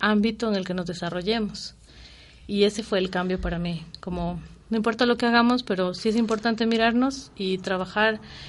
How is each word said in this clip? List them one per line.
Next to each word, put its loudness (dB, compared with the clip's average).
ámbito 2
en 2
el -2
que -4
nos -4
desarrollemos. -4
Y 2
ese 0
fue -2
el 0
cambio -2
para -2
mí, -4
como -6
no 0
importa 2
lo 4
que 0
hagamos, 4
pero 0
sí 0
es 0
importante 0
mirarnos 2
y -2
trabajar 0